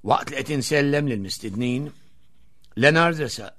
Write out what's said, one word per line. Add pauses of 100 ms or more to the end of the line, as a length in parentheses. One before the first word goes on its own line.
Waqt
li
qed
insellem
lil
mistednin, (840)
Leonard
resa